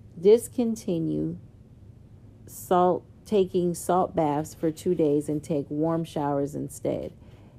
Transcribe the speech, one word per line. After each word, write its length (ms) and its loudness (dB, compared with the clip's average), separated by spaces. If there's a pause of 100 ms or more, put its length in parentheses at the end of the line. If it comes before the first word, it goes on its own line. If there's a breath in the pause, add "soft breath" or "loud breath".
(200)
Discontinue 1160 2 (1080)
salt, 600 2 (180)
taking 500 2
salt 440 0
baths 360 0
for 160 -2
two 240 -2
days 360 2
and 120 -2
take 280 -4
warm 340 -2
showers 520 -2
instead. 580 -6 (460 loud breath)